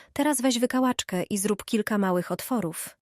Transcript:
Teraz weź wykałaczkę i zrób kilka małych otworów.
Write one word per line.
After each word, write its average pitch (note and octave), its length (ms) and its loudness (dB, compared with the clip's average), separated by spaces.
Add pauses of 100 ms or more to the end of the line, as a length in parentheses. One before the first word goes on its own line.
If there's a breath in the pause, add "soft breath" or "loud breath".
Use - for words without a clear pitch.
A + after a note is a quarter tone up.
(120)
Teraz C#4+ 280 2
weź A#3+ 180 2
wykałaczkę B3 640 0
i G#3 160 -4
zrób G3+ 260 -2
kilka G#3 340 0
małych F3+ 320 0
otworów. F3+ 680 -4 (120)